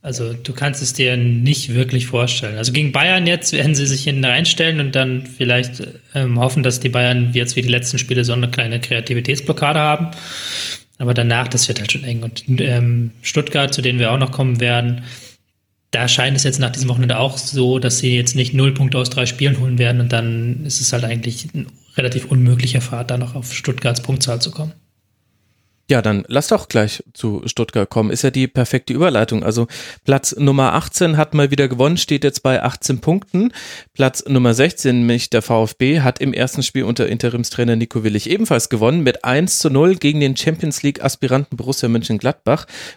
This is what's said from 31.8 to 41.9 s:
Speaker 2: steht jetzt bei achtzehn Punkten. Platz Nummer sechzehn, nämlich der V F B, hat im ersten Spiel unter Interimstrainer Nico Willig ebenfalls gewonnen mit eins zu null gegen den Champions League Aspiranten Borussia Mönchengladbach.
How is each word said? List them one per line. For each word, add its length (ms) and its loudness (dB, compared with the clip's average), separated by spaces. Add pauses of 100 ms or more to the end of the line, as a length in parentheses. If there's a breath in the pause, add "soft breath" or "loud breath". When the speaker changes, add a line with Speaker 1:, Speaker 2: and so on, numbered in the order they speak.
Speaker 2:
steht 260 0
jetzt 220 0
bei 180 2
achtzehn 380 -2
Punkten. 520 0 (400 loud breath)
Platz 360 0
Nummer 260 6
sechzehn, 460 2
nämlich 300 2
der 120 2
V 220 2
F 140 -6
B, 200 2
hat 220 2
im 120 0
ersten 300 -2
Spiel 220 -2
unter 240 0
Interimstrainer 640 0
Nico 300 -2
Willig 260 0
ebenfalls 380 2
gewonnen 340 2
mit 220 0
eins 340 2
zu 100 2
null 280 6
gegen 240 2
den 160 2
Champions 480 -2
League 180 0
Aspiranten 540 -2
Borussia 320 -2
Mönchengladbach. 800 0 (300 loud breath)